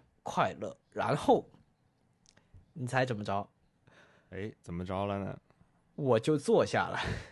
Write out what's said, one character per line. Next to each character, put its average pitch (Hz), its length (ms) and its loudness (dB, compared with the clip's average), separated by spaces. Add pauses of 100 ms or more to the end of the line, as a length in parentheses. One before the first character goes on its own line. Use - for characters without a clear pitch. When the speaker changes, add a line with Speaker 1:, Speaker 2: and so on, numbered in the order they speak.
(240)
Speaker 1:
快 117 340 0
乐。 98 180 -8 (140)
然 104 240 0
后， 180 340 4 (1200)
你 135 120 -8
猜 131 200 0
怎 127 120 -2
么 104 60 -8
着？ 101 240 -4 (840)
Speaker 2:
哎， 95 200 -8 (120)
怎 - 100 -12
么 87 120 -6
着 95 220 -4
了 101 120 -4
呢？ 98 180 -6 (600)
Speaker 1:
我 127 220 4
就 151 200 2
坐 165 260 4
下 95 240 0
了。 - 100 -6 (340)